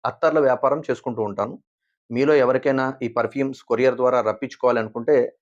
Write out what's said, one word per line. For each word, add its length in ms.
అత్తర్ల 340
వ్యాపారం 420
చేసుకుంటూ 300
ఉంటాను. 380
మీలో 220
ఎవరికైనా 680
ఈ 60
పర్ఫ్యూమ్స్ 560
కొరియర్ 320
ద్వారా 260
రప్పించుకోవాలనుకుంటే 1200